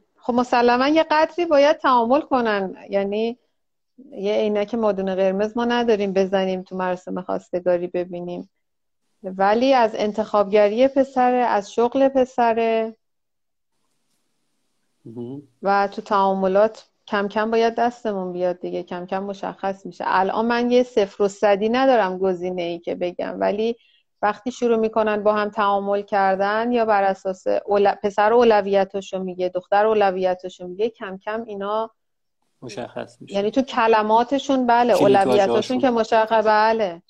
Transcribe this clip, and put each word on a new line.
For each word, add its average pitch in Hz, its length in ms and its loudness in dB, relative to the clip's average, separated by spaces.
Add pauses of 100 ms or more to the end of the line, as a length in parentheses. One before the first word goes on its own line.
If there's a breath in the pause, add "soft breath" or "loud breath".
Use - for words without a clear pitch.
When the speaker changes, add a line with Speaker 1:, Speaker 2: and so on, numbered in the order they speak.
(180)
Speaker 1:
خب - 160 -4
مسلماً 247 540 2
یه 320 240 2
قدری 320 340 0
باید 302 320 4
تعامل 262 440 2
کنن، 214 540 -2 (140)
یعنی 208 480 -2 (760)
یه 202 220 -4
عینک 208 420 0
مادون 196 400 -2
قرمز 190 420 0
ما 233 80 0
نداریم 233 480 0
بزنیم 190 480 0
تو 185 140 -14
مراسم 185 460 -6
خواستگاری 180 680 -2
ببینیم، 180 600 -8 (760)
ولی 202 500 2
از 233 220 4
انتخابگری 208 920 2
پسره، 262 500 0
از 214 360 -2
شغل 240 340 2
پسره 226 880 0 (2000)
Speaker 2:
مهم. 120 360 -14 (200)
Speaker 1:
و 202 300 0
تو 214 100 -14
تعاملات 196 840 0 (220)
کم 202 200 -2
کم 214 240 -4
باید 226 240 0
دستمون 214 580 -4
بیاد 180 260 -2
دیگه، 180 240 -8
کم 175 220 -12
کم 190 180 -6
مشخص 196 640 -8
می‌شه. 180 220 -12
الان 190 380 0
من 240 260 0
یه 247 120 4
صفر 208 400 -2
و 202 40 4
صدی 202 420 0
ندارم 233 480 2
گزینه‌ای 180 640 -4
که 180 160 -8
بگم، 180 440 -6
ولی 208 360 -2 (460 soft breath)
وقتی 208 300 -4
شروع 233 260 0
می‌کنن 214 460 0
با 214 100 2
هم 208 160 -2
تعامل 202 520 -2
کردن 202 720 0
یا 233 140 0
بر 208 180 2
اساس 190 440 -4
اول-، 202 560 0
پسر 208 300 2
اولویتاشو 196 880 2
میگه، 180 260 -4
دختر 190 360 0
اولویتاشو 185 840 0
میگه، 190 220 -4
کم 196 280 -12
کم 214 260 -8
اینا 214 480 -6 (720)
Speaker 2:
مشخص 120 600 -12
می‌شه. 139 140 -12
Speaker 1:
یعنی 202 160 -2
تو 269 100 0
کلماتشون، 240 1040 0
بله، 240 260 4
Speaker 2:
کلیدواژه‌هاشون. 196 460 4
Speaker 1:
اولویتاشون 220 400 0
که 262 100 2
مشخص، 220 560 2
بله، 214 640 2